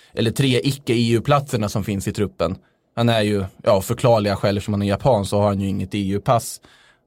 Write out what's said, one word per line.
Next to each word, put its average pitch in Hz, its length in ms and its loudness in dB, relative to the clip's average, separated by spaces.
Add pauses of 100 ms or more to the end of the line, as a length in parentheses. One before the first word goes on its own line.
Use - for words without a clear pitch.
(140)
eller 113 180 0
tre 127 320 2
icke 135 300 -2
E 117 180 2
U-platserna 117 580 0
som 101 140 -4
finns 98 240 -4
i 104 60 -4
truppen. 92 420 -2 (400)
Han 117 140 2
är 113 120 2
ju, 104 240 0 (180)
ja, 101 180 4
förklarliga 110 540 2
skäl, 101 260 0
som 107 120 -4
han 101 100 0
är 101 40 0
japan 101 380 2
så 101 140 0
har 104 80 4
han 98 140 0
ju 98 60 -2
inget 98 280 -4
E 101 140 -2
U-pass. 113 520 -2 (460)